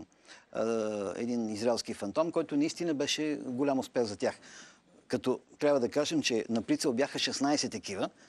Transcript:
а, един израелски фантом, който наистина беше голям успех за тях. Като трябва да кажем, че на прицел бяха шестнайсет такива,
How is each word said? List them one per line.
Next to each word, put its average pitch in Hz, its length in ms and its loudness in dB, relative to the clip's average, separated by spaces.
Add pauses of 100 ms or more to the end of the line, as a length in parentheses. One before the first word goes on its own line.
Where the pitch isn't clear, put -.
(520)
а, 110 120 0 (520)
един 120 320 -2
израелски 110 460 -2
фантом, 107 380 -2
който 160 240 0
наистина 160 380 0
беше 147 500 0
голям 135 340 0
успех 123 260 0
за 104 120 -4
тях. - 180 0 (760)
Като 127 320 0 (180)
трябва 147 220 4
да 120 80 4
кажем, 147 340 2
че 117 260 2
на 113 140 0
прицел 147 300 2
бяха 139 260 0
шестнайсет 139 540 0
такива, 104 360 -4 (200)